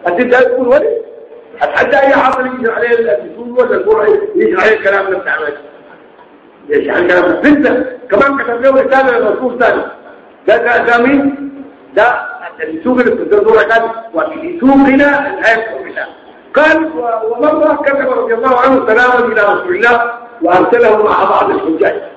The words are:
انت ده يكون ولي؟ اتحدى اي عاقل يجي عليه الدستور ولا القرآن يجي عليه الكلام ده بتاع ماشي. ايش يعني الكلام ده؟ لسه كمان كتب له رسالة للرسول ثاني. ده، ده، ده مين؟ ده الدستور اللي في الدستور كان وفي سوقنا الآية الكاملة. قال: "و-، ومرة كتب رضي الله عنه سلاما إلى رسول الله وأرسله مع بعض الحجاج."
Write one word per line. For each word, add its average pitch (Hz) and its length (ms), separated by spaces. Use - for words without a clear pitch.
انت 175 140
ده 247 180
يكون 254 280
ولي؟ - 300
اتحدى 247 380
اي 269 140
عاقل 262 340
يجي 247 240
عليه 233 180
الدستور 233 760
ولا 508 100
القرآن 415 440
يجي 220 200
عليه 208 220
الكلام 196 340
ده 185 60
بتاع 151 220
ماشي. 147 140
ايش 139 140
يعني - 120
الكلام 180 240
ده؟ 175 180
لسه - 440
كمان 277 260
كتب 240 240
له 269 100
رسالة 262 380
للرسول 226 400
ثاني. - 220
ده، 220 100
ده، 233 280
ده 233 180
مين؟ 277 480
ده 208 80
الدستور 233 380
اللي 233 140
في 165 80
الدستور 214 400
كان 226 260
وفي - 460
سوقنا 277 800
الآية 226 160
الكاملة. 220 500
قال: 320 320
"و-، 226 480
ومرة 302 520
كتب 262 240
رضي 233 240
الله 247 260
عنه 262 280
سلاما 247 380
إلى 214 160
رسول 180 340
الله 233 380
وأرسله 214 640
مع - 200
بعض 202 260
الحجاج." - 520